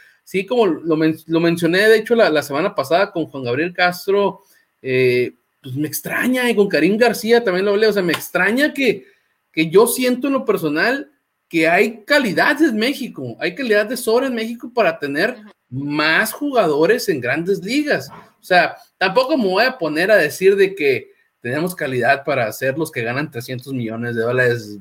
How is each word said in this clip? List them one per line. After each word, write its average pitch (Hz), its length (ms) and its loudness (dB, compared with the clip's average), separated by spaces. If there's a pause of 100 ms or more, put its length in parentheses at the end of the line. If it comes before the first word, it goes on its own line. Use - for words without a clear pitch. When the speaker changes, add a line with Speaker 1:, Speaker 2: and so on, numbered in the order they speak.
(260)
Speaker 1:
sí, 190 200 -4
como 233 220 2
lo 156 300 -2
men-, 160 200 2 (100)
lo 165 120 0
mencioné, 170 480 2
de 220 100 6
hecho, 220 180 0
la, 214 140 4
la 151 140 0
semana 156 320 -4
pasada 165 360 0
con 156 160 -4
Juan 135 180 -10
Gabriel 147 280 -2
Castro, 180 720 0 (380)
eh, 127 520 0 (300)
pues 127 120 -12
me 151 120 -4
extraña, 240 600 -2
y 226 80 0
con 196 100 4
Karim 165 300 2
García 226 440 2
también 190 240 0
lo 208 60 0
hablé, 214 160 2
o 208 60 2
sea, 202 100 0
me 170 100 0
extraña 226 600 0
que, 262 320 -2 (480)
que 160 160 0
yo 202 180 6
siento 247 400 -2
en 277 60 0
lo 262 100 -2
personal 190 640 -2 (400)
que 160 180 2
hay 214 360 2
calidad 269 580 2
en 262 160 2
México, 208 640 -6
hay - 160 -4
calidad 214 320 0
de 233 100 -6
sobra 240 300 0
en 254 80 -4
México 233 360 -8
para 175 280 0
tener 151 320 -2
Speaker 2:
Ajá. - 200 -16 (160)
Speaker 1:
más 151 640 -2
jugadores 214 800 0
en 156 100 -2
Grandes 165 440 -2
Ligas. 240 440 -2 (320)
O - 40 -20
sea, 175 340 2 (220)
tampoco 254 360 0
me 247 100 2
voy 190 200 2
a 254 140 -2
poner 165 320 0
a 214 60 6
decir 185 380 4
de 196 200 2
que 135 340 0 (320)
tenemos 156 320 -4
calidad 135 500 -2
para 123 300 -2
ser 135 240 -4
los 156 140 -6
que 127 100 -6
ganan 131 300 -4
trescientos 123 420 -10
millones 117 420 -6
de 117 60 -2
dólares. 117 600 0